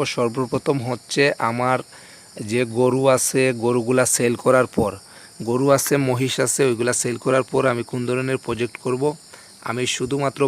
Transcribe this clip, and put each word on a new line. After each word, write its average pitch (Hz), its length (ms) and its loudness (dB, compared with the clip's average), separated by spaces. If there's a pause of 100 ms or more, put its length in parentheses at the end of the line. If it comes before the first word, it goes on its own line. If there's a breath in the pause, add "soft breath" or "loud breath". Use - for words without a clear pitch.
সর্বপ্রথম 127 760 -2
হচ্ছে 123 420 -2 (160)
আমার 123 400 0 (640 loud breath)
যে 117 240 -2
গরু 123 420 2
আছে, 131 360 2 (100)
গরুগুলা 120 520 2
সেল 120 300 0
করার 123 320 4
পর, 107 240 -2 (500 loud breath)
গরু 120 280 0
আছে, 139 280 2
মহিষ 131 420 0
আছে, 135 260 0
ওইগুলা 120 280 0
সেল 120 240 -2
করার 131 260 2
পর 131 240 -2
আমি 120 160 0
কোন 127 220 -6
ধরনের 131 320 -2
প্রজেক্ট 120 400 -4
করব। 127 260 -4 (600 loud breath)
আমি 120 240 -4
শুধুমাত্র 139 600 -2